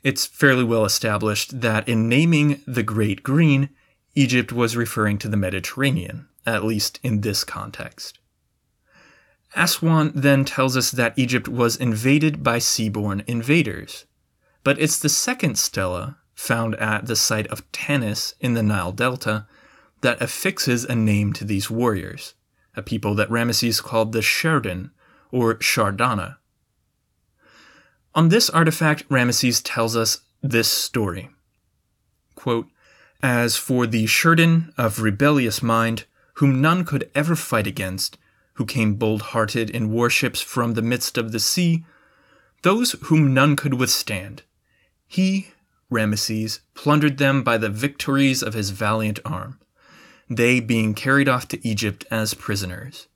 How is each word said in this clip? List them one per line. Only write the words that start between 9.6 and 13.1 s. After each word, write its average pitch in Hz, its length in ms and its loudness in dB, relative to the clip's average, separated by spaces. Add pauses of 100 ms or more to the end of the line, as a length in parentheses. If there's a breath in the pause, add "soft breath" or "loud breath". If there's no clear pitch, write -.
then 139 300 4
tells 131 320 0
us 123 160 0
that 120 260 0
Egypt 123 300 0
was 117 300 0
invaded 139 680 2
by 120 140 2
seaborne 104 680 -2